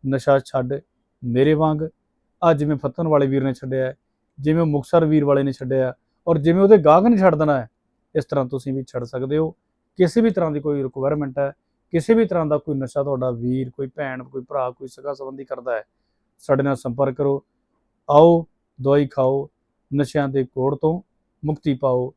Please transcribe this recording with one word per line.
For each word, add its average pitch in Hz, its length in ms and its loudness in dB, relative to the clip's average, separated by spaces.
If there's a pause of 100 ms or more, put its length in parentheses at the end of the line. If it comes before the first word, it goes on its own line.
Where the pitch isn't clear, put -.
ਨਸ਼ਾ 135 340 0
ਛੱਡ 131 420 -6 (420)
ਮੇਰੇ 127 320 2
ਵਾਂਗ। 156 280 0 (600)
ਆਹ 165 120 6
ਜਿਵੇਂ 147 220 -2
ਫੱਤਣ 151 320 -6
ਵਾਲੇ 143 180 4
ਵੀਰ 135 180 0
ਨੇ 135 100 -2
ਛੱਡਿਆ 131 320 -6
ਹੈ, 131 100 -10 (420)
ਜਿਵੇਂ 156 260 0
ਮੁਕਤਸਰ 156 400 0
ਵੀਰ 151 200 2
ਵਾਲੇ 139 180 2
ਨੇ 139 100 -2
ਛੱਡਿਆ, 131 400 -2 (340)
ਔਰ 165 120 2
ਜਿਵੇਂ 170 240 2
ਉਹਦੇ 208 160 8
ਗਾਹਕ 160 260 6
ਨੇ 240 120 4
ਛੱਡ 185 180 4
ਦੇਣਾ 151 260 0
ਹੈ, 113 80 -12 (460)
ਇਸ 151 100 -2
ਤਰ੍ਹਾਂ 143 220 -2
ਤੁਸੀਂ 131 260 -8
ਵੀ 135 100 -6
ਛੱਡ 127 220 -8
ਸਕਦੇ 131 340 -6
ਹੋ। 160 120 -2 (480)
ਕਿਸੇ 180 220 2
ਵੀ 226 100 4
ਤਰ੍ਹਾਂ 170 200 -2
ਦੀ 147 100 -4
ਕੋਈ 147 220 -2
ਰਿਕੁਆਇਰਮੈਂਟ 135 560 -4
ਹੈ, 139 140 -4 (400)
ਕਿਸੇ 165 220 0
ਵੀ 226 120 4
ਤਰ੍ਹਾਂ 170 200 -2
ਦਾ 147 120 0
ਕੋਈ 147 160 -6
ਨਸ਼ਾ 135 280 -6
ਤੁਹਾਡਾ 131 280 -4
ਵੀਰ, 123 400 -4
ਕੋਈ 135 160 -8
ਭੈਣ, 131 360 -10
ਕੋਈ 135 200 -12
ਭਰਾ, 127 280 -6
ਕੋਈ 131 180 -16
ਸਗਾ 139 260 -10
ਸੰਬੰਧੀ 135 300 -14
ਕਰਦਾ 127 320 -8
ਹੈ, 107 80 -8 (540)
ਸਾਡੇ 139 240 0
ਨਾਲ 139 140 0
ਸੰਪਰਕ 131 400 -4
ਕਰੋ। 139 260 -2 (680)
ਆਓ 165 360 6 (340)
ਦਵਾਈ 139 280 2
ਖਾਓ, 139 420 -2 (420)
ਨਸ਼ਿਆਂ 139 380 -2
ਦੇ 135 160 -2
ਕੋੜ 131 320 -4
ਤੋਂ 160 240 -2 (420)
ਮੁਕਤੀ 147 320 -4
ਪਾਓ। 127 420 -2